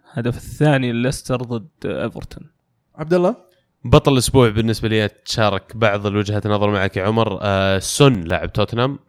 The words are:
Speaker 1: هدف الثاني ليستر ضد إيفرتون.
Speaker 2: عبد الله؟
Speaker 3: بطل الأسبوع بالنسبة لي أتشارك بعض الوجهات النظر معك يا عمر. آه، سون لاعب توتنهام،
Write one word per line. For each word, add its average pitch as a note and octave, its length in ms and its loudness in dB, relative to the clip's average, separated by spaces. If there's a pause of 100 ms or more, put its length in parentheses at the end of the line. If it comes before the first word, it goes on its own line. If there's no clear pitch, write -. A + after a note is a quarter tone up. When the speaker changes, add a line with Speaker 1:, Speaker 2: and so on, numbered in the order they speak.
(120)
Speaker 1:
هدف B2 240 -4
الثاني C3+ 560 0
ليستر B2 440 -2
ضد A#2 320 -8 (160)
إيفرتون. - 640 -8 (480)
Speaker 2:
عبد D#3 180 -2
الله؟ F3+ 220 2 (480)
Speaker 3:
بطل C#3+ 280 4
الأسبوع B2+ 360 4
بالنسبة A2 400 -2
لي G#2+ 160 2
أتشارك G#2 720 -4
بعض G#2 300 0
الوجهات G#2 400 -2
النظر G#2 240 2
معك G2 260 -2
يا F#2 80 -2
عمر. G#2+ 380 0
آه، G2 360 0
سون B2 420 4
لاعب E2+ 320 -4
توتنهام، A#2+ 460 -2 (100)